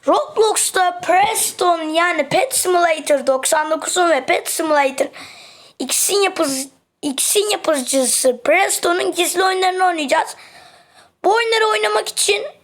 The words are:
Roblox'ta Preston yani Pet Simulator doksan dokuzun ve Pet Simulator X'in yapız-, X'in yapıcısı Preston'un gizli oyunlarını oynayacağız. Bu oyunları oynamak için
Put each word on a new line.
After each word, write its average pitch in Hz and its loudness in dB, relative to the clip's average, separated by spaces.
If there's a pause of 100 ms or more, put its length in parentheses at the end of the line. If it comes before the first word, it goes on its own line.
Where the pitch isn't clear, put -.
Roblox'ta 370 0
Preston 359 0
yani 320 0
Pet - 0
Simulator 320 2
doksan 302 0
dokuzun 339 0
ve 269 2
Pet - -2
Simulator 285 0 (760)
X'in 370 -2
yapız-, 285 -2 (320)
X'in 403 -2
yapıcısı 262 0
Preston'un 359 0
gizli 349 -2
oyunlarını 370 0
oynayacağız. 320 -2 (880)
Bu 392 4
oyunları 453 2
oynamak 427 0
için - -2 (200)